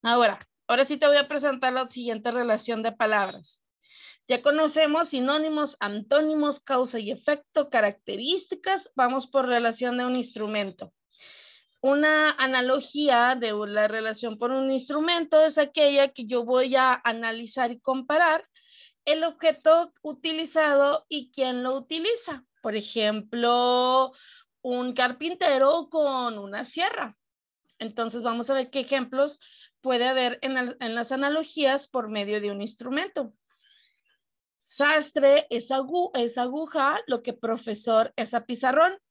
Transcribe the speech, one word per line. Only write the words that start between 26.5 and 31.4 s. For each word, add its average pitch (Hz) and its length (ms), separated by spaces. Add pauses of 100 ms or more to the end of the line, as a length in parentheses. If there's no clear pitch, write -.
sierra. 339 520 (640)
Entonces, 226 420
vamos 233 300
a - 20
ver 254 160
qué 269 120
ejemplos 262 580 (420)
puede 247 260
haber 254 360
en 269 120
el, 254 240
en 226 140
las 233 180
analogías 277 760